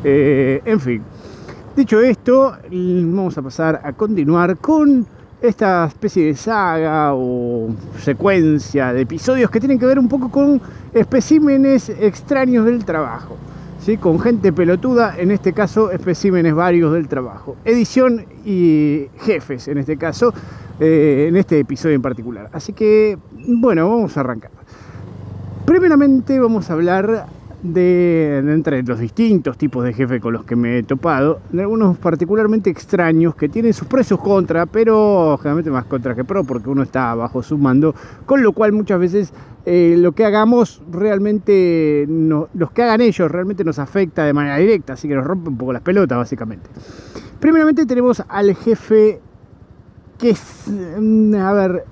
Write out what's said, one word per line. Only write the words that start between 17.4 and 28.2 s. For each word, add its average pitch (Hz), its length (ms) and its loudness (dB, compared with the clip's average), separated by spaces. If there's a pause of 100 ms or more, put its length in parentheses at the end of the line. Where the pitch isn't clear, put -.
Edición 233 600 2 (200)
y 156 640 2 (100)
jefes, 151 500 -4
en 147 120 -4
este 143 180 -4
caso, 165 340 -2 (480)
eh, 151 480 4
en 170 80 0
este 175 240 2
episodio 147 360 -2
en 127 80 0
particular. 113 500 -8
Así 165 200 -12
que, 214 440 2 (300)
bueno, 226 420 2
vamos 226 280 -2
a - 20 -2
arrancar. 123 320 -8 (1120)
Primeramente 285 720 4
vamos 226 300 0
a 175 40 -4
hablar 190 520 0 (380)
de, 170 800 2